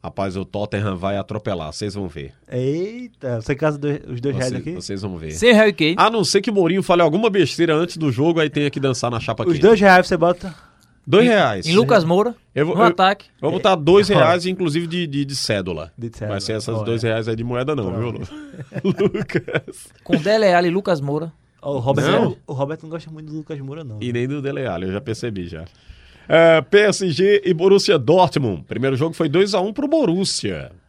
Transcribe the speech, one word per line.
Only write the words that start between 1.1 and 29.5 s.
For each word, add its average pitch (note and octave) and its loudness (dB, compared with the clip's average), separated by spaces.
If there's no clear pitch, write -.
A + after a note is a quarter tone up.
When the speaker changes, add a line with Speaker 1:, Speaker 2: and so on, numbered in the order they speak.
Speaker 1:
atropelar, F#2+ -8
vocês G2+ -8
vão G2 -8
ver. C#2+ -14
Speaker 2:
Eita, D3 -6
você - -4
casa D3+ -2
dois, C#3+ -6
os B2 -10
dois C3+ -2
reais B2+ -2
Speaker 1:
Vocês, F#2+ -6
Speaker 2:
aqui? D#3+ -8
Speaker 1:
vocês G2+ -10
vão F#2+ -8
ver. D#2 -10
Speaker 3:
Sem A3 4
Harry G#3+ 6
Kane. D#3+ 0
Speaker 1:
A G3+ 4
não A3 0
ser F#3+ 2
que A#3 -4
o G#3 -4
Mourinho F#3 2
fale F3 2
alguma F#3+ 2
besteira E3+ 0
antes E3+ -4
do D#3 -2
jogo, D#3+ 0
aí D3+ 0
tenha D3 -2
que C#3 -10
dançar B2+ -2
na A#2 -4
chapa A2+ -6
Speaker 2:
Os F3 2
Speaker 1:
quente. D3 0
Speaker 2:
dois G#3 8
reais F#3 8
você F#3 0
bota F3 0
Speaker 1:
Dois G3+ 4
reais. C#3+ 2
Speaker 3:
Em E3 0
Lucas G#3+ 4
Moura, G#3 0
Speaker 1:
Eu D3 0
vou, E3+ -2
Speaker 3:
no G#3 4
Speaker 1:
eu A#3 6
Speaker 3:
ataque. G3 0
Speaker 1:
vou C#3+ -2
botar F#3 2
dois F3 4
reais, F3 2
Speaker 2:
Ó. F#3 -2
Speaker 1:
inclusive, E3+ -2
de, E3+ -4
de, C#3+ -4
de C#3 -8
cédula. F2+ -6
Speaker 2:
De A#2 -12
cédula. G#2+ -10
Speaker 1:
Vai G2 -6
ser A2 -8
essas A2+ -6
Speaker 2:
Olha. G#2+ -4
Speaker 1:
dois A2+ -4
reais A2+ -2
aí A2+ -2
de A#2 -6
moeda B2 -4
não, A#2+ -4
viu, A#2 -4
Speaker 2:
Pronto. G2+ -10
Speaker 1:
Lu-, G3 0
<laughs> - 0
Lucas? - -6
Speaker 3:
Com F3 0
Dele G3+ 2
Alli F3 2
e - 2
Lucas F#3 -2
Moura. D3+ -6
Speaker 2:
Ó, C#3+ -6
o - -2
Robert C3+ 0
Speaker 1:
Não. G#3+ 4
Speaker 2:
não, F#3+ -4
o D#3+ -10
Robert C#3 -4
não D#3 -16
gosta D#3+ -12
muito D#3 -16
do D#3 -8
Lucas D3+ -10
Moura, C#3 -12
não. A2 -12
Speaker 1:
E A#2+ -4
nem A#2+ -2
do D3 -4
Dele C3+ -6
Alli, F#2 -4
eu F#2 -4
já G2 -4
percebi A2 -6
já. D#2+ -12
É, E3 8
P G3 4
S G3 2
G G3 4
e F3+ 2
Borussia F#3+ 4
Dortmund. C3 2
Primeiro C3 -2
jogo D#3+ -2
foi D#3+ -2
dois G3 2